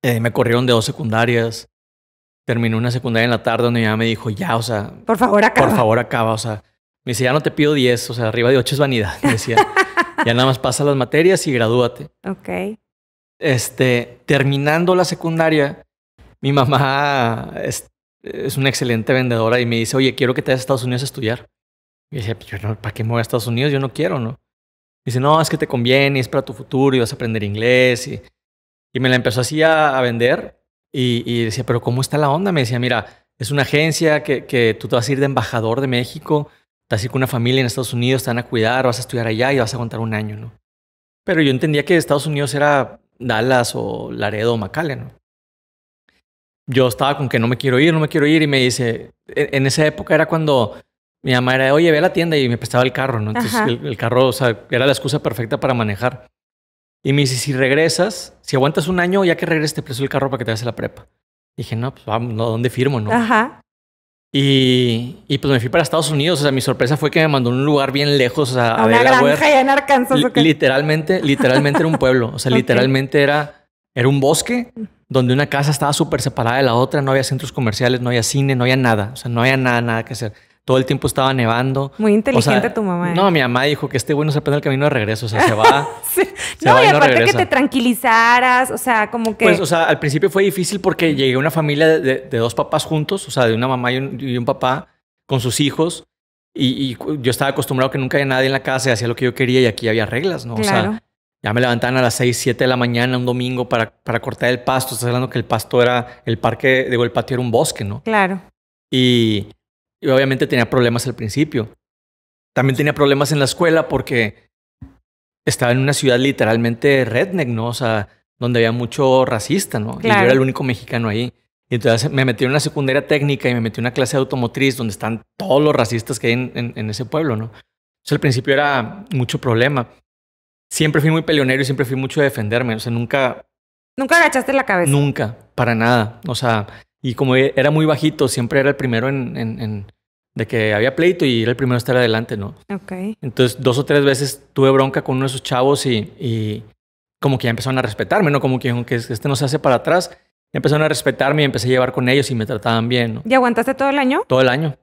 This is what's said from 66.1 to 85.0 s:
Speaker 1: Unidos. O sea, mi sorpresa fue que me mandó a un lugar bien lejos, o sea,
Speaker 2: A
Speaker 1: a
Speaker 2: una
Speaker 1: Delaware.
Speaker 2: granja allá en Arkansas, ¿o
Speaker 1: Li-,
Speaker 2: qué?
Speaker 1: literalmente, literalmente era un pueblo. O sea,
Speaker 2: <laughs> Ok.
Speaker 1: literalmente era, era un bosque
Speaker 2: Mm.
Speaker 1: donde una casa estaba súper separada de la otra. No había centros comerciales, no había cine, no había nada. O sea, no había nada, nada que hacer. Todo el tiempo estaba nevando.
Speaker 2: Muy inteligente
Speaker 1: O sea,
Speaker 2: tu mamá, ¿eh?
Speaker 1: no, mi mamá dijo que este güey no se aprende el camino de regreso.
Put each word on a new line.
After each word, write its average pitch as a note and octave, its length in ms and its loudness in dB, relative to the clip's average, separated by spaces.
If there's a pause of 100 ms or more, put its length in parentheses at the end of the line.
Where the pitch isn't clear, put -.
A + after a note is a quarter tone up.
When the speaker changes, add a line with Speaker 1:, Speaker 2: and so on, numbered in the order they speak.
Speaker 1:
Unidos. D#3 300 0
O - 20 0
sea, D3 100 2
mi C3 80 0
sorpresa B2+ 360 0
fue C#3+ 140 -2
que E3 100 2
me D#3+ 80 4
mandó C3 220 2
a - 20 -2
un C3 120 0
lugar C#3+ 260 2
bien C#3+ 260 0
lejos, B2+ 360 2
o - 20 -4
sea, A#2+ 180 2
Speaker 2:
A A2+ 100 2
Speaker 1:
a A2 40 4
Speaker 2:
una A2+ 120 6
Speaker 1:
Delaware. B3+ 280 6
Speaker 2:
granja D4+ 200 2
allá D4 140 6
en C4 100 2
Arkansas, C#4 420 2
¿o - 40 4 (120)
Speaker 1:
Li-, - 40 -4
Speaker 2:
qué? - 80 2
Speaker 1:
literalmente, D3+ 800 2
literalmente C#3 580 2
era D#3+ 80 2
un D#3+ 100 0
pueblo. B2+ 340 2
O - 60 -10
sea, B2+ 120 -2
Speaker 2:
<laughs> - 20 2
Ok. B2 40 4
Speaker 1:
literalmente C3 640 2
era, D3 440 -2 (280)
era B2+ 140 2
un C#3 120 2
bosque A#3 560 -2
Speaker 2:
Mm. A3+ 60 -10 (260)
Speaker 1:
donde B2+ 260 2
una C#3+ 120 2
casa C#3+ 260 0
estaba D3 200 0
súper D3 300 -2
separada B2 360 -2
de C#3 40 2
la B2 120 4
otra. C3+ 280 2
No C3+ 80 0
había C3+ 140 2
centros B2+ 280 -6
comerciales, B2 480 0
no B2 100 -2
había A#2+ 120 2
cine, C#3 320 0
no B2 100 0
había B2+ 120 2
nada. A2+ 360 2
O C3+ 40 -16
sea, - 140 -10
no A#2 100 0
había C3 160 4
nada, B2+ 240 2
nada A2+ 240 -2
que - 80 -14
hacer. A2 200 -8 (320)
Todo C3 140 2
el C3 60 0
tiempo C3 240 -2
estaba C3+ 260 0
nevando. C3 640 0
Speaker 2:
Muy G#3+ 160 2
inteligente A3+ 440 2
Speaker 1:
O - 20 2
sea, - 140 -2
Speaker 2:
tu A3+ 100 -2
mamá, F3 260 -2
¿eh? E3+ 60 -4
Speaker 1:
no, G3 160 4
mi D#3+ 80 2
mamá B2+ 240 0
dijo C#3+ 240 -2
que - 80 -6
este C3+ 180 -2
güey D3 120 0
no D#3 40 0
se C#3+ 80 -2
aprende D3 200 0
el C#3+ 40 -4
camino C#3 220 0
de D3 60 4
regreso. A2 360 -2